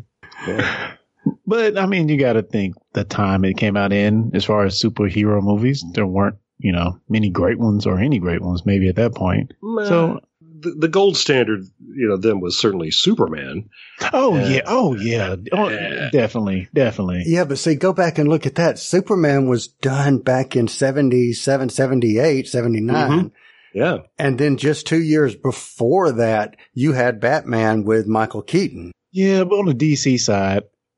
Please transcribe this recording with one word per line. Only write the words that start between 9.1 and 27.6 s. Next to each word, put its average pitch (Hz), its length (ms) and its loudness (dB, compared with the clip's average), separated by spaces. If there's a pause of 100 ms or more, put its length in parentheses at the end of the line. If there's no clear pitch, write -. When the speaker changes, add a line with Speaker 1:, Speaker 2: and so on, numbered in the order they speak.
Speaker 2:
point. 98 440 -2
Speaker 1:
Nah. 214 240 -4
Speaker 2:
So 170 360 0 (400)
Speaker 1:
The, 165 180 -8
the 160 100 2
gold 190 280 2
standard, 113 480 0 (160)
you 127 280 -4
know, 98 80 2
then 101 240 2
was 87 160 -4
certainly 90 360 0
Superman. 87 760 -2 (440)
Speaker 2:
Oh, 247 260 2
Speaker 1:
Yeah. 123 100 0
Speaker 2:
yeah. 135 180 2
Oh, 208 280 0
yeah. 101 420 -2 (160)
Oh, 202 160 0
Speaker 1:
Yeah. - 440 -6
Speaker 2:
definitely. 107 600 0
Definitely. 98 540 0
Speaker 3:
Yeah, 170 180 2
but 139 140 -4
see, 160 160 0
go 180 180 0
back 170 260 0
and 147 100 2
look 156 180 0
at 135 80 -2
that. 170 240 0
Superman 156 680 2
was 120 180 0
done 135 540 0
back 131 340 0
in 117 140 2
seventy-seven, 131 1040 0
seventy-eight, 131 760 2
seventy-nine. 120 640 0
Speaker 1:
Mm-hmm. - 680 -4
Yeah. 147 200 0 (220)
Speaker 3:
And 135 180 0
then 143 180 2
just 143 300 -2
two 160 160 0
years 151 320 2
before 135 760 -2
that, 110 440 0 (180)
you 139 180 0
had 123 280 0
Batman 113 640 0